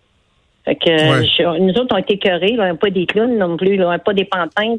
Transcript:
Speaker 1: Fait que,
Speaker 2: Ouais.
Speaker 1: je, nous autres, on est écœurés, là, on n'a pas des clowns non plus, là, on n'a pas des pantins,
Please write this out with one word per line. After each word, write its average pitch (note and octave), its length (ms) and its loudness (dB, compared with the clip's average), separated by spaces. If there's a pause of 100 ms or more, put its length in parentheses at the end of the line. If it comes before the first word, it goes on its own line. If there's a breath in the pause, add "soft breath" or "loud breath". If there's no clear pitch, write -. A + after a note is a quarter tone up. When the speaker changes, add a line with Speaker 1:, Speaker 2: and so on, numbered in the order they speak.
(640)
Speaker 1:
Fait C#3 100 -2
que, - 160 0
Speaker 2:
Ouais. C3+ 360 2
Speaker 1:
je, E3+ 360 0
nous F#3+ 180 2
autres, B3+ 140 -2
on - 20 2
est F#3+ 140 -2
écœurés, G3 420 0
là, A#3 120 0
on - 20 2
n'a F3+ 80 -2
pas G3+ 160 0
des F3+ 160 -2
clowns A3+ 320 0
non E3+ 180 0
plus, F#3+ 200 2
là, F#3+ 100 2
on F3 40 0
n'a F3 80 0
pas G#3 140 -2
des G3 140 0
pantins, G#3 520 -2